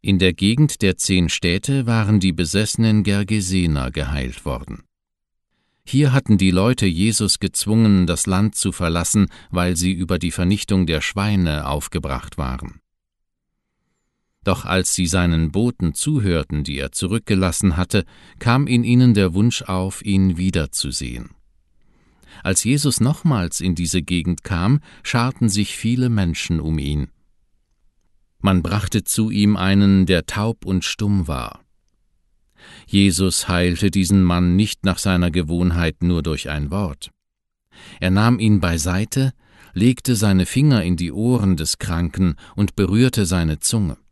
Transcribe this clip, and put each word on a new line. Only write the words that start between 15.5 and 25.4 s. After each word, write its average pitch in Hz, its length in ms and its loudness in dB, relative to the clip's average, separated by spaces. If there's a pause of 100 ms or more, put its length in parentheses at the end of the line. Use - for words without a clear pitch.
Boten 92 420 -2
zuhörten, 85 720 -2
die 69 160 -6
er 69 140 -6
zurückgelassen 95 840 0
hatte, 90 280 -2 (340)
kam 131 300 0
in 120 160 2
ihnen 123 280 6
der 98 220 4
Wunsch 107 280 2
auf, 92 420 -6
ihn 95 320 2
wiederzusehen. 71 960 -4 (1120)
Als - 180 -2
Jesus 143 380 0
nochmals 117 600 0
in 90 140 0
diese 85 280 -2
Gegend 87 420 -2
kam, 98 340 0 (240)
scharten 120 460 -2